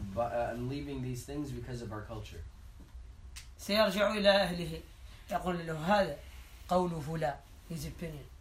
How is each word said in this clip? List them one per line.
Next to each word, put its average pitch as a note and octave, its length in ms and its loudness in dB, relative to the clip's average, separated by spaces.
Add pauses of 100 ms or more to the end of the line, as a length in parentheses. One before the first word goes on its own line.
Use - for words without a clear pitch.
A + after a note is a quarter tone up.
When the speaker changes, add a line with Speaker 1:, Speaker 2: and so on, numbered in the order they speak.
(140)
Speaker 1:
bu-, A#2 60 2
uh, A#2 320 2
and A#2+ 160 -2
leaving C#3 340 -4
these B2+ 220 -4
things C#3+ 260 -4
because A#2+ 320 -6
of G#2 100 -6
our G#2 100 -6
culture. G2+ 400 -8 (1160)
Speaker 2:
سيرجع G#3 580 4
إلى G3+ 120 8
أهله. E3+ 520 4 (500)
يقول F3 360 0
له: D#3+ 200 -2
"هذا G3 300 6 (520)
قول F3+ 220 4 (120)
فلان، D#3 320 0 (340)
his D#3 180 -4
opinion." D3 380 -8 (160)